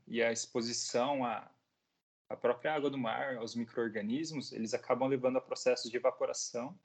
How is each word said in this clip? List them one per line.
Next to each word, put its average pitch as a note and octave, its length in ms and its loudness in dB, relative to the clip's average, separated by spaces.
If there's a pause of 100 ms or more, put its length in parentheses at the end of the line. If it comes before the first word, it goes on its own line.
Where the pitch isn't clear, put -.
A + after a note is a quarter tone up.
e A#2 160 -2
a A#2 120 4
exposição A#2+ 920 0
à, A2 260 -4 (800)
à - 80 -6
própria B2 380 2
água C#3+ 160 2
do C3+ 80 -2
mar, B2+ 400 -2
aos A2+ 180 -6
micro-organismos, A#2 960 -2
eles A2+ 220 -4
acabam B2 340 2
levando B2+ 300 2
a B2+ 40 2
processos B2 480 0
de A#2 60 -2
evaporação B2+ 880 0